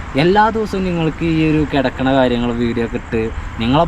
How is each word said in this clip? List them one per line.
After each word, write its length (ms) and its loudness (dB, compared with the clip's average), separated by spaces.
എല്ലാ 220 4
ദിവസവും 340 -2
നിങ്ങൾക്ക് 360 -2
ഈ 20 2
ഒരു 120 2
കിടക്കണ 360 0
കാര്യങ്ങൾ 320 2
വീഡിയോ 260 -2
ഒക്കെ 140 -6
ഇട്ട് 200 -4
നിങ്ങളെ 260 4